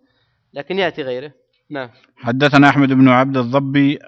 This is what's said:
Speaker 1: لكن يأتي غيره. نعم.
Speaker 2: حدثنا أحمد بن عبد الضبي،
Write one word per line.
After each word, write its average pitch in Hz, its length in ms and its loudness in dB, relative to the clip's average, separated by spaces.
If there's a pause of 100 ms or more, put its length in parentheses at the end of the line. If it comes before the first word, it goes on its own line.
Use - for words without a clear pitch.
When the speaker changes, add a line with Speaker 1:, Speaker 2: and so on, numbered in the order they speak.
(540)
Speaker 1:
لكن 180 240 -10
يأتي 160 240 -6
غيره. 131 300 -10 (380)
نعم. 131 180 -12 (280)
Speaker 2:
حدثنا 139 520 2
أحمد 139 200 2
بن 131 200 4
عبد 131 280 2
الضبي، 139 720 -2